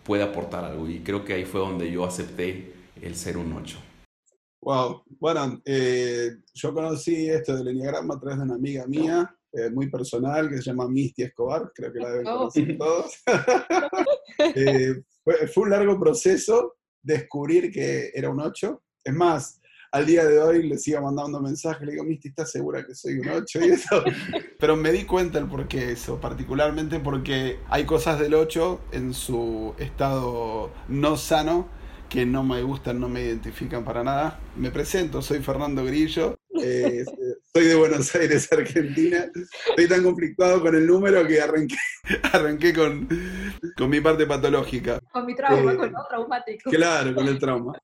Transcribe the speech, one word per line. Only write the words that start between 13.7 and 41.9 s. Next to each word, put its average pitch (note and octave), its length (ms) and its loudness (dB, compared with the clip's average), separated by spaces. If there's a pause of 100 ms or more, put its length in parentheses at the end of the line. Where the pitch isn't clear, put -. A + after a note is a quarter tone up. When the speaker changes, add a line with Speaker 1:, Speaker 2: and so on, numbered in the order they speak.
Speaker 2:
Eh, C3 380 4 (300)
fue, D#3 240 4
fue F#3+ 160 2
un G#3 80 2
largo G3+ 280 4
proceso F#3+ 760 2 (260)
descubrir D3 680 0
que C3+ 420 -4
era C#3 160 -4
un C#3 120 -4
ocho. - 400 -6 (220)
Es C3+ 100 -2
más, E3 480 0 (300)
al D3 140 2
día E3 200 8
de D3+ 140 8
hoy D#3+ 280 6
le C3+ 100 -2
sigo D3+ 240 -2
mandando C#3+ 400 -4
mensajes, D3 440 -4
le D3 80 -8
digo, D#3 100 -8
"Misty, D3 260 -6
¿estás D3 220 -8
segura C#3+ 340 -6
que C3 100 -18
soy C#3 240 -6
un C3 100 -4
ocho?" E3+ 360 -4
Y F3+ 60 8
eso. - 320 4
<laughs> - 560 -6
Pero D3+ 160 4
me D#3 160 2
di G3 140 0
cuenta F3 340 0
el C#3+ 80 -4
porqué C3+ 400 -4
de A#2+ 60 -4
eso, - 260 -8
particularmente D3 800 -2
porque C3+ 600 -4 (100)
hay D3 160 0
cosas D#3 340 0
del D3 140 2
ocho E3 480 2 (100)
en B2+ 220 -6
su A2+ 680 -4
estado B2 920 -4 (160)
no C#3+ 300 0
sano D#3+ 500 0 (420)
que B2 160 0
no C3+ 180 2
me B2+ 200 0
gustan, C3 360 -4
no B2 80 -4
me B2 140 -4
identifican A#2 640 -6
para A#2 180 -4
nada. C#3+ 360 -2 (160)
Me B2+ 160 -4
presento, D3 500 -2
soy D3 220 -2
Fernando C3+ 420 -2
Grillo, D#3 540 0 (240)
eh, B2 420 -2
<laughs> - 480 -10
soy E3 120 8
de E3 100 8
Buenos D#3 400 4
Aires, D#3 360 4
Argentina. D#3+ 760 2 (420)
Estoy E3+ 180 6
tan F#3 160 4
conflictuado F3+ 560 4
con E3 160 4
el D#3+ 120 6
número F#3+ 400 6
que D#3 120 6
arranqué, D3+ 360 0 (280)